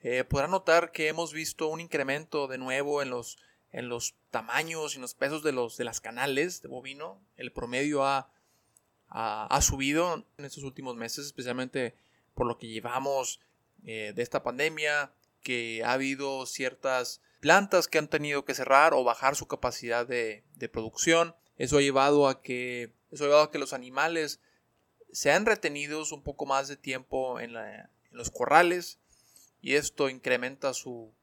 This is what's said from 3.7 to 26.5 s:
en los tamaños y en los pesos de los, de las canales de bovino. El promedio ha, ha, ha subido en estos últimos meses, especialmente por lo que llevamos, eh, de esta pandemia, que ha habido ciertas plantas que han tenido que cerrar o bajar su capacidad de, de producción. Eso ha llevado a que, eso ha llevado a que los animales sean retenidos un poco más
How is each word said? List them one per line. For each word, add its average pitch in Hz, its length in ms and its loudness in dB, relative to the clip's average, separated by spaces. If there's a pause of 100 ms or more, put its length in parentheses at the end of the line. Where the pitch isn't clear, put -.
en 120 160 -10
los 120 280 -6 (160)
tamaños 143 640 -4
y - 20 -10
en 131 80 -14
los 123 100 -12
pesos 147 300 -4
de 156 80 2
los, 123 260 -2
de 127 60 -4
las 117 180 -6
canales 139 600 -4
de 135 60 -16
bovino. 139 520 -14 (160)
El 127 140 -12
promedio 135 520 -2
ha, 135 280 0 (760)
ha, 107 360 -2
ha 139 160 2
subido 147 640 0 (140)
en 143 60 -12
estos 139 180 -14
últimos 131 320 -10
meses, 117 320 -8
especialmente 127 680 -6 (400)
por 123 140 0
lo 117 100 -2
que 117 100 -14
llevamos, 123 760 -4 (440)
eh, 110 300 -8
de 120 80 -2
esta 127 180 -2
pandemia, 147 720 0 (320)
que 117 420 -4
ha 117 60 2
habido 135 560 -2
ciertas 127 720 -4 (180)
plantas 185 480 6
que 160 120 2
han 151 80 -4
tenido 147 360 -2
que 131 120 -4
cerrar 135 400 6
o 131 80 4
bajar 131 320 2
su - 120 -8
capacidad 120 600 -2
de, 117 360 -4 (120)
de 123 120 -8
producción. 165 680 0 (220)
Eso 135 200 2
ha 143 40 8
llevado 139 460 6
a 135 140 0
que, 123 500 -6 (200)
eso 147 140 -4
ha - 20 2
llevado 147 160 8
a 151 80 0
que 156 80 -4
los 135 140 -6
animales 143 680 -2 (720)
sean 165 340 4
retenidos 151 680 -2
un 143 120 -14
poco 143 240 -8
más 135 220 0